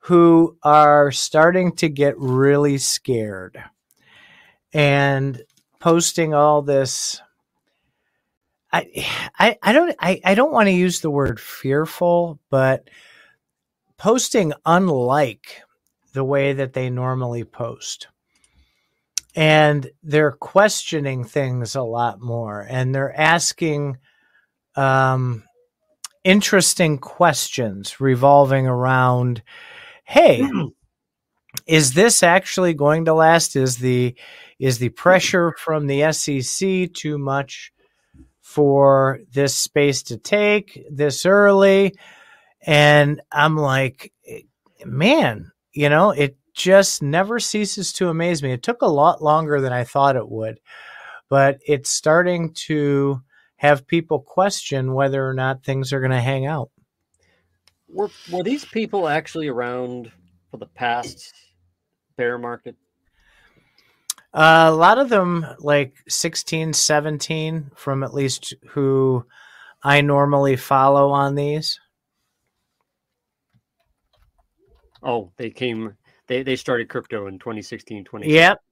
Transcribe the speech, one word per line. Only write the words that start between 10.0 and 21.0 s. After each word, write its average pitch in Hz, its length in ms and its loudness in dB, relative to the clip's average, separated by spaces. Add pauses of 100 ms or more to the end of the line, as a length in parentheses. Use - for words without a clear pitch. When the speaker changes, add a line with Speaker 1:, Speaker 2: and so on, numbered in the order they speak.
Speaker 1:
I 185 120 2
don't 247 180 0
wanna 214 180 2
use 180 300 0
the 160 100 -4
word 135 300 -2
fearful, 160 960 -2 (120)
but 131 400 0 (1040)
posting 214 560 0 (140)
unlike 147 960 0 (500)
the 135 120 -6
way 139 300 -2
that 135 200 -6
they 127 160 -6
normally 123 540 -6
post. - 640 -14 (1300)
And 151 540 2 (140)
they're 151 300 0
questioning 147 920 -2